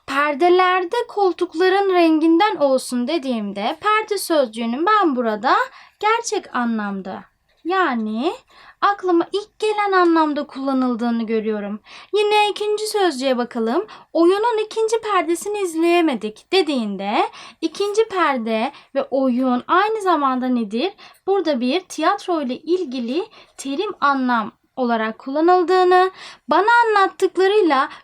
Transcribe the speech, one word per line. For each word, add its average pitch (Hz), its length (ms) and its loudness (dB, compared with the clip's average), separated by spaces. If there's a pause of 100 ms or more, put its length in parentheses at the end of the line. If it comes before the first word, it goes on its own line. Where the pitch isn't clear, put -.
perdelerde 359 880 2 (120)
koltukların 370 840 0
renginden 330 640 4
olsun 254 520 0
dediğimde 247 720 -4
perde 427 380 0
sözcüğünün 254 680 -2
ben 392 300 2
burada 233 400 0 (440)
gerçek 427 560 -2
anlamda 208 680 -6 (400)
yani 269 680 -2 (480)
aklıma 370 520 0
ilk 403 260 -8
gelen 415 340 -2
anlamda 320 540 2
kullanıldığını 247 760 -2
görüyorum. 214 580 -4 (320)
Yine 415 380 2
ikinci 415 360 -4
sözcüğe 277 520 0
bakalım. 240 480 -2 (260)
Oyunun 403 540 2
ikinci 440 340 -2
perdesini 392 580 -2
izleyemedik 320 960 -2
dediğinde 247 800 0 (300)
ikinci 403 480 -2
perde 254 640 -2 (220)
ve 269 80 0
oyun 254 640 0
aynı 415 340 2
zamanda 277 440 0
nedir? 240 460 -2 (340)
Burada 330 340 0
bir 254 200 0
tiyatro 349 600 -2
ile 254 140 -6
ilgili 302 720 -4 (300)
terim 302 340 -6 (100)
anlam 254 520 0 (240)
olarak 226 420 -2
kullanıldığını, 359 920 4 (380)
bana 339 180 2 (200)
anlattıklarıyla 381 1040 2 (160)